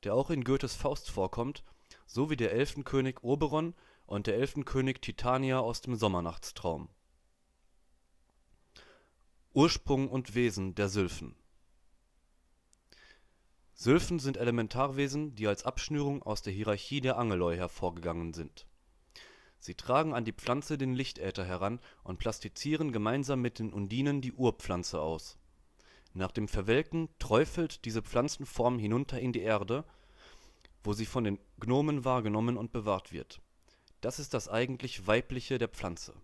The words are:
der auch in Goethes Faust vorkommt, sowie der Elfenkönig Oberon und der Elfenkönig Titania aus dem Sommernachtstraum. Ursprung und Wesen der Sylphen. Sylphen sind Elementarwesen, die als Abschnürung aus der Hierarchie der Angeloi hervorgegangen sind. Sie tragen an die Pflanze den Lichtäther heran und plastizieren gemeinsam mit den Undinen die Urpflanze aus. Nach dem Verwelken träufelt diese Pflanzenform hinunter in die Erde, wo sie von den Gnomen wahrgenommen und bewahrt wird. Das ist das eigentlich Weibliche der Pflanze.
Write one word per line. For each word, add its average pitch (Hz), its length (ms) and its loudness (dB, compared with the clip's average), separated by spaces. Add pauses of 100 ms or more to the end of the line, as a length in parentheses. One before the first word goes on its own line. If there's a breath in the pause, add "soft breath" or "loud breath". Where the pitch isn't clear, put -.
der 104 100 0
auch 131 160 4
in 147 140 0
Goethes 131 320 0
Faust - 340 -2
vorkommt, 117 540 -2 (420 loud breath)
sowie 147 320 0
der 110 140 2
Elfenkönig 131 720 0
Oberon 151 500 2 (320 soft breath)
und 101 220 -4
der 104 80 2
Elfenkönig 131 680 0
Titania 131 580 0
aus 117 220 -2
dem 123 140 -4
Sommernachtstraum. 87 920 0 (2750 loud breath)
Ursprung 139 560 4
und 123 260 -4
Wesen 101 400 2
der 101 140 2
Sylphen. 92 460 0 (2500 soft breath)
Sylphen 165 460 4
sind 131 180 -2
Elementarwesen, 135 1000 0
die 107 120 -2
als 101 180 0
Abschnürung 143 560 -2
aus 104 200 -4
der 98 120 -6
Hierarchie 107 480 -2
der 127 160 2
Angeloi 90 400 2
hervorgegangen 85 760 -4
sind. 78 320 -10 (920 loud breath)
Sie - 160 -12
tragen 151 380 2
an 120 100 -2
die 110 100 -4
Pflanze 143 440 -2
den 131 160 0
Lichtäther 123 500 -4
heran 95 380 -2 (220 loud breath)
und 92 140 -8
plastizieren 147 760 -2
gemeinsam 127 480 0
mit 120 180 -2
den 110 140 -4
Undinen 131 480 0
die 127 100 -4
Urpflanze 92 680 0
aus. 80 360 -4 (760 soft breath)
Nach 92 180 -2
dem 107 160 -2
Verwelken 131 600 0 (100)
träufelt - 680 2
diese 113 160 -2
Pflanzenform 123 760 0
hinunter 117 400 0
in 127 140 0
die 113 80 0
Erde, 107 420 2 (1000 loud breath)
wo 104 120 0
sie 110 120 -2
von 120 200 0
den 101 140 0 (200)
Gnomen 135 460 2
wahrgenommen 117 520 2
und 110 140 -6
bewahrt 104 400 0
wird. - 300 -10 (580 soft breath)
Das - 180 -4
ist 143 160 -8
das 120 140 -2
eigentlich 120 600 -2
Weibliche 123 500 2
der 117 100 0
Pflanze. - 560 -8